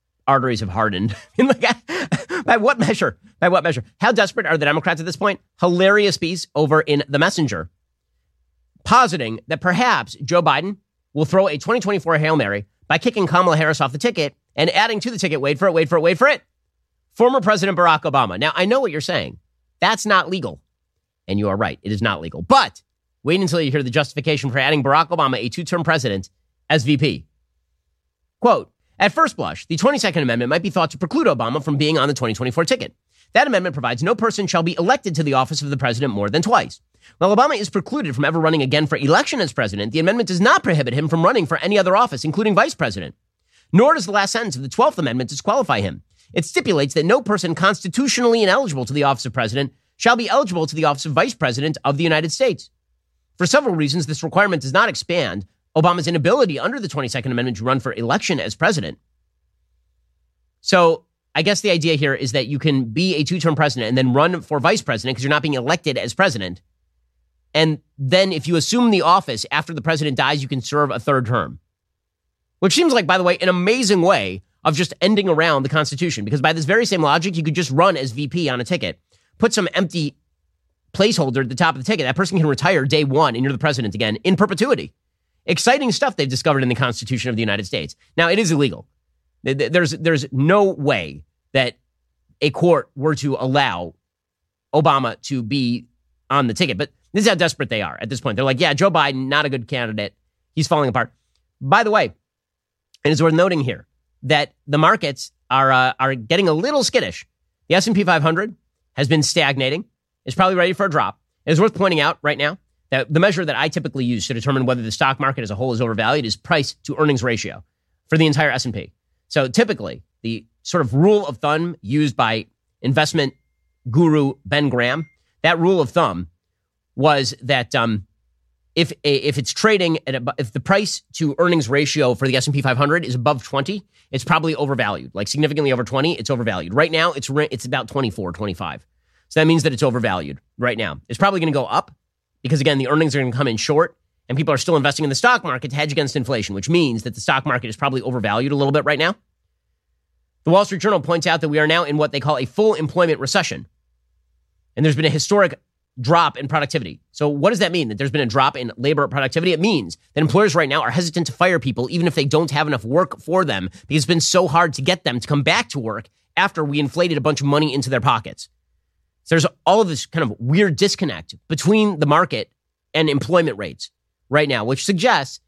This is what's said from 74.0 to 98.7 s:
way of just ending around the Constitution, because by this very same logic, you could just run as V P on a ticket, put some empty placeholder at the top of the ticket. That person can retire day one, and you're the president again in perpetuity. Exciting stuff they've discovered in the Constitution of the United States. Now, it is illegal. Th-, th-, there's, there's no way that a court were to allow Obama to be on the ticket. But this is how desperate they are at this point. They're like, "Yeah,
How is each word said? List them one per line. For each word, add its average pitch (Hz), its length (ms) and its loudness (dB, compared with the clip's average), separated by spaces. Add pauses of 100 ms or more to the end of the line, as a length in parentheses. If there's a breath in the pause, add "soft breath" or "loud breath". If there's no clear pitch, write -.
way 107 420 0 (220)
of 156 100 0
just 170 260 -4
ending 202 280 2
around 156 340 2
the 135 60 -4
Constitution, 151 560 -2
because 131 160 -2
by 156 120 2
this 165 120 -4
very 208 220 2
same 180 160 0
logic, 160 340 0
you 165 60 -2
could 151 120 -2
just 151 160 -2
run 165 280 4
as 131 140 -6
V 139 160 -6
P 160 200 -4
on 123 120 -2
a 123 40 -6
ticket, 127 340 -4 (380)
put 226 160 0
some 190 220 0
empty 165 420 -2 (760)
placeholder 147 480 0
at 123 80 -8
the 131 40 -10
top 160 220 0
of 131 80 -10
the - 20 -14
ticket. 185 180 -2
That 127 120 -2
person 185 220 0
can 156 80 2
retire 147 400 0
day 151 180 2
one, 139 320 2
and 127 80 -2
you're 139 80 -2
the 123 60 -6
president 123 360 -2
again 107 300 -2
in 190 120 4
perpetuity. 190 580 0 (500)
Exciting 254 480 2
stuff 262 240 -2
they've 139 120 -2
discovered 135 340 0
in 123 80 0
the 123 40 0
Constitution 123 540 -4
of 117 80 -4
the 110 60 -2
United 104 240 -2
States. 80 280 -8 (220)
Now, 170 140 4
it 190 80 2
is 208 120 2
illegal. 139 380 -2 (560)
Th-, 135 120 -2
th-, 139 160 -2
there's, 170 200 2
there's 156 400 0
no 165 320 4
way 107 580 -2 (300)
that 131 260 0 (640)
a 147 100 2
court 165 460 2
were 147 180 -2
to 139 220 -4
allow 120 580 -2 (800)
Obama 139 480 2
to 131 200 -6
be 120 440 -4 (420)
on 135 200 2
the 113 60 -2
ticket. 135 220 -2
But 143 140 -6 (220)
this 208 120 0
is 214 40 4
how 208 60 4
desperate 156 340 0
they 110 140 -2
are 78 180 -8
at 110 80 -8
this 113 120 -8
point. 110 160 -4
They're 127 80 0
like, 131 160 0
"Yeah, 160 140 2